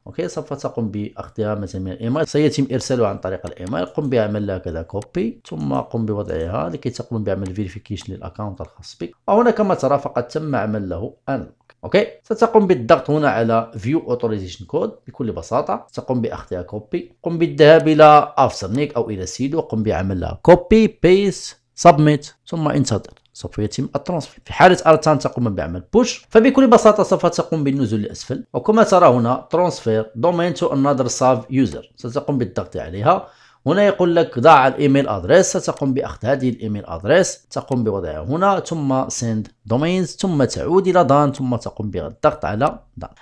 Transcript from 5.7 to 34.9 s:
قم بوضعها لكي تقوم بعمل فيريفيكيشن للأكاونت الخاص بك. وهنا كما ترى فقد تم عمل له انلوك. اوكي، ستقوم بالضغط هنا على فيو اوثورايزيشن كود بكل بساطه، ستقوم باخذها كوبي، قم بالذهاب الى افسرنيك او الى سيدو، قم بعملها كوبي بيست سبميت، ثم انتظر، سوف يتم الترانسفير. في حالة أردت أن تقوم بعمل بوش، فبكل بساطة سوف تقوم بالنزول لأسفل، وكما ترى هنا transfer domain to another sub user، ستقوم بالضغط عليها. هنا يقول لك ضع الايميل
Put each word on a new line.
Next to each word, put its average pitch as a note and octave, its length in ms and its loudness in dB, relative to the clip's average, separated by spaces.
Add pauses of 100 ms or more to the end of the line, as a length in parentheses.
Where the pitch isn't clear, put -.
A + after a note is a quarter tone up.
قم A#2+ 320 -4
بوضعها G2+ 640 -6
لكي D3+ 220 -8
تقوم A2+ 340 -8
بعمل F#2+ 300 -4
فيريفيكيشن G2+ 600 -10
للأكاونت G2+ 460 -12
الخاص - 400 -20
بك. E3+ 100 -10 (180)
وهنا A#3 220 4
كما G#3 240 0
ترى C#3 240 0
فقد B2+ 300 -6
تم D3+ 260 -6
عمل G#2+ 340 -4
له F2+ 260 -8 (140)
انلوك. B2 320 -8 (240)
اوكي، G#3 220 2 (160)
ستقوم A3 440 2
بالضغط D#3 440 2
هنا D3 200 2
على A2+ 480 0
فيو B2 200 -2
اوثورايزيشن G#2+ 640 -6
كود F#3+ 280 -4 (160)
بكل A2 240 -6
بساطه، D3+ 600 -4
ستقوم - 280 -4
باخذها F2+ 420 -8
كوبي، - 500 -10 (100)
قم E3+ 160 -4
بالذهاب D#3 500 4
الى D3+ 500 6
افسرنيك C3 560 -2
او A#2 160 -4
الى F#2 160 -8
سيدو، C#3 340 -6
قم A2 220 -4
بعملها F2+ 600 -4
كوبي G#3+ 600 4
بيست F#3+ 580 0 (140)
سبميت، D3+ 560 4 (160)
ثم D#3+ 220 -4
انتظر، B2+ 440 -2 (200)
سوف - 260 -12
يتم G#2+ 380 -4
الترانسفير. - 480 -8
في - 80 -14
حالة F3 340 6
أردت D#3+ 220 6
أن D3+ 100 4
تقوم A#2 360 -4
بعمل E2 280 -6 (100)
بوش، A#3 380 0
فبكل C4+ 360 6
بساطة A3 360 6
سوف F3+ 240 0
تقوم D#3+ 380 -2
بالنزول B2+ 380 -2
لأسفل، - 420 -10 (100)
وكما G#3+ 280 2
ترى F3+ 260 6
هنا B2 480 2
transfer A#2 480 0 (220)
domain F3 340 0
to F3 120 0
another C3+ 360 0
sub B2+ 440 0
user، B2+ 320 0 (120)
ستقوم C3+ 420 -6
بالضغط G#2 380 -6
عليها. G#2 500 -2 (400)
هنا G3+ 200 2
يقول F3+ 300 2
لك E3 220 0
ضع C3+ 280 8
الايميل C#3 420 2